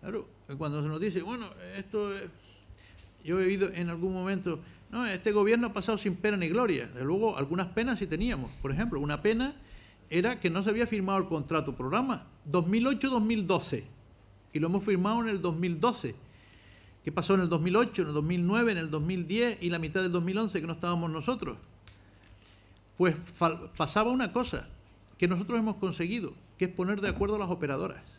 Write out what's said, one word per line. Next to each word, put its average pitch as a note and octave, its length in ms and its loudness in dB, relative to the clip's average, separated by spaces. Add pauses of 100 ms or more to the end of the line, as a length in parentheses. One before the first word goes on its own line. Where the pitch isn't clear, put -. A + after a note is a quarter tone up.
Claro, G3 260 -8 (300)
cuando D3 260 -2
se D3 60 -2
nos D#3 100 -4
dice, F3+ 240 -2
bueno, A#3 220 -6 (320)
esto G3+ 400 -4
es, G3 60 -10 (1000)
yo E3+ 160 0
he F#3+ 60 4
oído F#3+ 280 2
en F3 180 -2
algún F3 240 -2
momento, F#3 460 -2 (300)
no, A#3 160 -4
este G3+ 240 0
gobierno G#3+ 380 4
ha G#3 60 -6
pasado G#3 240 0
sin F#3 180 -2
pena G#3 220 0
ni F3+ 100 0
gloria. F3+ 380 2
Desde B2+ 180 -8
luego, G3 320 2
algunas E3 320 0
penas A#3 300 0
sí G3+ 80 -2
teníamos. D#3 440 -2 (120)
Por C3+ 100 -2
ejemplo, F3 260 0
una D3 220 -2
pena A#3 340 2 (540)
era F#3+ 320 2
que F#3 80 0
no F3+ 160 0
se F#3+ 60 2
había A3+ 160 2
firmado G3 320 0
el F#3+ 80 2
contrato D#3 500 -2
programa G3+ 500 -2 (200)
dos E3 200 2
mil A3+ 200 4
ocho C4+ 240 2
dos B3 120 2
mil G#3+ 240 2
doce, D#3+ 380 0 (680)
y D#3 40 0
lo D#3+ 100 2
hemos F#3+ 160 0
firmado G3+ 360 2
en A3+ 80 0
el G3 140 -2
dos E3+ 120 0
mil E3+ 240 -2
doce. D#3 360 0 (880)
¿Qué D3+ 80 -4
pasó F3+ 220 2
en F#3 80 6
el F3 80 2
dos E3 100 2
mil F3 160 4
ocho, A#3 260 2
en D#3 60 0
el D3 60 -6
dos D3+ 100 2
mil F3 220 2
nueve, A3+ 260 4
en F3+ 60 0
el D#3+ 120 -4
dos D3+ 120 0
mil F3 260 -2
diez A3+ 320 2
y F3 80 -2
la E3+ 100 0
mitad E3 240 0
del F3+ 100 0
dos F3 120 2
mil F#3 140 0
once G3 220 0
que D#3 60 -6
no E3+ 60 -4
estábamos E3+ 380 -2
nosotros? D#3 480 -4 (1400)
Pues F3 180 4 (240)
fal-, E3 380 0
pasaba G#3 340 2
una B3+ 220 0
cosa - 360 -4 (480)
que F3+ 120 2
nosotros G3+ 320 0
hemos G#3+ 160 0
conseguido, F#3 580 -4 (240)
que F#3 60 2
es F3+ 80 -2
poner F#3+ 280 0
de G3 80 0
acuerdo G3+ 280 0
a - 20 -2
las F#3+ 120 -2
operadoras. D#3 520 -2 (160)